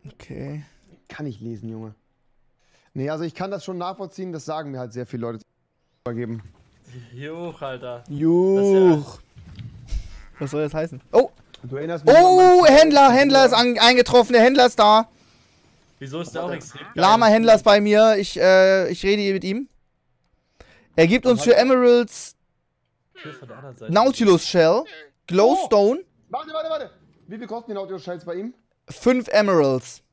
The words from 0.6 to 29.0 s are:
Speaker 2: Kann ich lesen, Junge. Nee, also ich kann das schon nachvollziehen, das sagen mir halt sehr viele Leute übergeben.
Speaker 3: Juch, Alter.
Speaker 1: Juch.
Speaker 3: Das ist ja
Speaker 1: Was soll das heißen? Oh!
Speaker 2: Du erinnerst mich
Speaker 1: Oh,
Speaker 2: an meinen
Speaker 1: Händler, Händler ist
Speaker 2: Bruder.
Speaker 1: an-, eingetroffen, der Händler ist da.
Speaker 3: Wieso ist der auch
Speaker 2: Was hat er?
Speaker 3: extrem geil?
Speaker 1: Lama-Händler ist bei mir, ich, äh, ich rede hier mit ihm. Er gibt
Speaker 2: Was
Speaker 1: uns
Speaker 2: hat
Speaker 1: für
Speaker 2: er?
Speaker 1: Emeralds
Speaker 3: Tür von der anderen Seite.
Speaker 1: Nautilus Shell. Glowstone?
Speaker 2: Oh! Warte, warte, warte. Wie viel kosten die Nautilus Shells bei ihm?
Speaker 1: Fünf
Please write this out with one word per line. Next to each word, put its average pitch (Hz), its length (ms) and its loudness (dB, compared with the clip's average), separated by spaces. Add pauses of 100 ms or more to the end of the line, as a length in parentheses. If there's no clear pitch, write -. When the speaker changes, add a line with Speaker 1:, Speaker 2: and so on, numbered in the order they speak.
Speaker 2:
Kann - 160 -18
ich 113 140 -16
lesen, 113 300 -16
Junge. 110 260 -18 (960)
Nee, 139 160 -8
also 156 140 -10
ich 165 120 -10
kann 196 160 -12
das 196 140 -12
schon 185 120 -12
nachvollziehen, 185 540 -12
das 160 140 -14
sagen 156 260 -12
mir 131 80 -14
halt 120 140 -14
sehr 123 120 -12
viele 120 160 -12
Leute 117 180 -10 (680)
übergeben. 117 360 -10 (720)
Speaker 3:
Juch, 156 480 -16
Alter. 123 460 -14
Speaker 1:
Juch. 170 500 0
Speaker 3:
Das 202 100 0
ist 196 60 2
ja - 880 -2 (800)
Speaker 1:
Was 143 120 -10
soll 147 120 -6
das 147 100 -8
heißen? 156 280 -10 (100)
Oh! 254 180 2 (340)
Speaker 2:
Du 123 140 -14
erinnerst 160 280 -10
mich 254 100 6
Speaker 1:
Oh, 370 240 6
Speaker 2:
an 359 220 8
meinen 294 160 6
Speaker 1:
Händler, 285 340 6
Händler 269 340 4
ist 247 60 2
Speaker 2:
Bruder. 233 120 2
Speaker 1:
an-, 240 160 -2
eingetroffen, 247 540 2
der 233 100 4
Händler 254 240 4
ist - 120 -4
da. 214 300 4 (920)
Speaker 3:
Wieso 139 220 -12
ist 170 140 -14
der 170 80 -8
auch 175 60 -10
Speaker 2:
Was - 20 -10
hat - 0 -
er? 170 60 -10
Speaker 3:
extrem - 260 -20
geil? - 120 -20
Speaker 1:
Lama-Händler 226 600 4
ist 208 80 -4
bei 208 180 4
mir, 214 360 2
ich, 196 220 -10
äh, 190 500 2
ich - 140 -10
rede 208 180 -2
hier 196 120 -4
mit 190 100 -8
ihm. 220 240 -8 (1300)
Er 165 120 2
gibt 226 180 -2
Speaker 2:
Was 254 60 2
Speaker 1:
uns 233 100 0
Speaker 2:
hat - 60 -6
Speaker 1:
für 240 80 4
Speaker 2:
er? - 80 2
Speaker 1:
Emeralds 247 720 0 (840)
Speaker 3:
Tür - 120 -20
von - 140 -20
der 113 100 -20
anderen 131 200 -20
Seite. 113 160 -12
Speaker 1:
Nautilus 214 520 0
Shell. 180 380 0 (440)
Glowstone? 226 760 0
Speaker 2:
Oh! 359 40 -20 (240)
Warte, 311 240 -14
warte, 320 160 -10
warte. 294 220 -10 (360)
Wie 202 100 -18
viel 226 100 -16
kosten 226 240 -14
die 208 40 -10
Nautilus 190 280 -12
Shells 175 220 -14
bei 170 100 -12
ihm? 214 180 -12 (360)
Speaker 1:
Fünf 247 400 -2